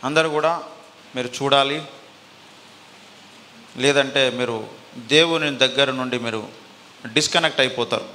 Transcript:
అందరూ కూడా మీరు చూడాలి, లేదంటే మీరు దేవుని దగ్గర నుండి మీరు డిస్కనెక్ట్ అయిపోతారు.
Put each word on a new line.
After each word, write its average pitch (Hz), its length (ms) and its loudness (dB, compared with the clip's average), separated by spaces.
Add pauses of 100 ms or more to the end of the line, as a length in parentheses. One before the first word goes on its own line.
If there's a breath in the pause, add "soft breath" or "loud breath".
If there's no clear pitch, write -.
అందరూ 156 260 0
కూడా 151 320 -2 (540)
మీరు 123 120 -4
చూడాలి, 139 540 2 (1900)
లేదంటే 135 540 2
మీరు 117 360 -4 (300)
దేవుని 151 600 2
దగ్గర 131 340 2
నుండి 127 280 -4
మీరు 113 300 -6 (580)
డిస్కనెక్ట్ 151 540 2
అయిపోతారు. 123 540 0